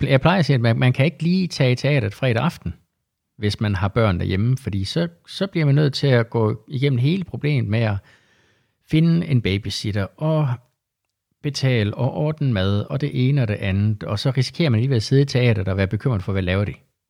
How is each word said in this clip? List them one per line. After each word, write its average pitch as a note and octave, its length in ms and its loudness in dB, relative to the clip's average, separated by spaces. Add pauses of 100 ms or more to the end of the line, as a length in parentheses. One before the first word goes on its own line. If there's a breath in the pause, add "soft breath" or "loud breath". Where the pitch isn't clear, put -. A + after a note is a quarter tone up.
ple-, C#3+ 60 0
jeg C3+ 120 4
plejer F3+ 180 4
at D#3 60 2
sige, C#3+ 100 2
at A#2 60 2
man, A#2 180 2
man B2+ 140 4
kan C3+ 120 2
ikke E3+ 180 -4
lige F3+ 240 2
tage C3 240 2
i B2 40 2
teateret C3 380 0
fredag A#2+ 300 0
aften, - 300 -4 (640)
hvis G#2 240 -2
man G2+ 140 0
har F#2 120 0
børn G2+ 320 2
derhjemme, G2 380 0
fordi F#2+ 280 -4
så, E3+ 220 -2 (200)
så - 200 -6
bliver E3 180 -2
man C#3 100 4
nødt D3 180 2
til - 140 -2
at A#2+ 220 2
gå A2 380 -2
igennem C3+ 320 -2
hele E3+ 240 0
problemet C3 460 -4
med A2 100 0
at A2 160 0 (920)
finde E3 380 2
en B2+ 140 2
babysitter, G2+ 640 -2 (180)
og D3+ 320 0 (880)
betale, B2 520 0
og B2 180 -2
ordne D3+ 400 -2
mad, G2+ 360 0
og C3+ 120 -4
det C3+ 280 0
ene C#3+ 120 2
og A#2 60 0
det G#2 80 -2
andet, G2+ 480 0
og G#2 160 -4
så C3+ 180 -2
risikerer C#3+ 320 0
man A2 80 2
alligevel B2+ 180 0
at G#2+ 80 0
sidde C3+ 180 2
i C#3 40 2
teateret A#2 420 0
og F#2+ 100 -2
være F#2+ 100 2
bekymret G2+ 360 -2
for, G#2 80 -6
hvad F#2+ 100 -2
laver F#2+ 240 0
de? - 80 -6 (360)